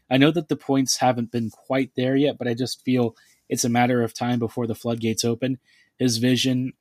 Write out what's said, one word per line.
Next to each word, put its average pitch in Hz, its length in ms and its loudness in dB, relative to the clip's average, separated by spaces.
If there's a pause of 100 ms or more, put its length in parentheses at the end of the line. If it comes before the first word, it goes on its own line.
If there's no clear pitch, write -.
(100)
I 127 60 2
know 143 160 6
that 160 160 -2
the 147 80 -2
points 135 400 0
haven't 123 340 0
been 113 200 -4
quite 135 440 -4
there 127 220 0
yet, 139 220 2
but 123 100 -4
I 120 60 0
just 120 280 -6
feel 123 320 0 (340)
it's 123 160 -2
a 127 40 0
matter 120 340 2
of 113 120 -4
time 123 240 -2
before 117 280 -4
the 113 80 -4
floodgates 113 500 -4
open. 127 340 -2 (400)
His 123 180 2
vision, 127 640 0